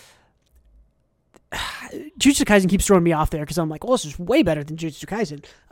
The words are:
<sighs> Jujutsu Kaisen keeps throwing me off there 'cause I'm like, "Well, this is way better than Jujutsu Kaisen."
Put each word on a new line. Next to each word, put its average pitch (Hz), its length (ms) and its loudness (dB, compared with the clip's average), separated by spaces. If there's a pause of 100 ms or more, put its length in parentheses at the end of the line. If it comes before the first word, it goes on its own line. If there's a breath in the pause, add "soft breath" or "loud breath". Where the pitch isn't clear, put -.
(1500 soft breath)
<sighs> - 20 -12
Jujutsu - 920 -2
Kaisen 196 240 4
keeps 190 160 2
throwing 185 180 6
me 170 100 2
off 151 160 0
there 151 160 -6
'cause 147 120 -8
I'm 160 120 -2
like, 156 140 -12
"Well, 240 100 -2
this 196 120 0
is 147 140 -14
way 233 240 2
better 151 200 0
than 151 140 -12
Jujutsu 160 280 -10
Kaisen." 151 380 -6 (280 soft breath)